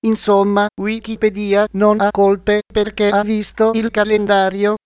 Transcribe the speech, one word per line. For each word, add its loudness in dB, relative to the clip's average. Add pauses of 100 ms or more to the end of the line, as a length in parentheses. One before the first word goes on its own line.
Insomma, 2 (140)
Wikipedia -2
non 2
ha 0
colpe 0
perché -2
ha 2
visto -2
il -2
calendario. 0 (100)